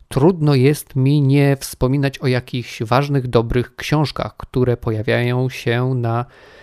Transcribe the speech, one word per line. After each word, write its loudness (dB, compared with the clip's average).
trudno 2
jest 0
mi 2
nie 4
wspominać -2
o -4
jakichś -4
ważnych, 0
dobrych 0
książkach, -2
które -2
pojawiają -2
się -2
na, -2